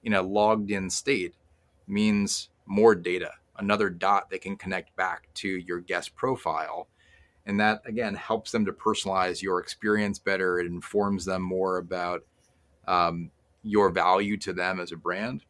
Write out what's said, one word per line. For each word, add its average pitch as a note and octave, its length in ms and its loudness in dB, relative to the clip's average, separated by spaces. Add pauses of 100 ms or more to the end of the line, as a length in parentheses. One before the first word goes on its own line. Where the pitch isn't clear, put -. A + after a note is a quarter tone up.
in G#2+ 120 0
a F#2+ 80 4
logged G#2 480 4
in F#2+ 200 -2
state F#2+ 440 -2 (520)
means G#2 640 0 (160)
more G#2 300 2
data, F2 400 -4 (220)
another G#2 340 0
dot F#2+ 400 0
they F#2 80 -8
can G2 180 -8
connect F#2 400 -8
back F2+ 380 -4
to - 140 -6
your F2 320 -4
guest F2 360 -6
profile. D#2+ 720 -4 (560)
And G2+ 160 -2
that, G#2+ 240 2
again, A2 300 -4
helps A2 360 -4
them A2 140 2
to F#2+ 80 0
personalize F#2+ 680 0
your F#2 180 0
experience G#2 580 0
better. F#2 400 0
It F2 80 0
informs F#2+ 580 -2
them F#2 180 -2
more F#2 360 0
about, F2+ 460 -4 (640)
um, E2+ 420 2 (320)
your G#2 280 6
value F#2 480 4
to G2 140 -6
them F#2 280 -2
as F2 120 -8
a E2 40 -10
brand. F#2+ 540 -4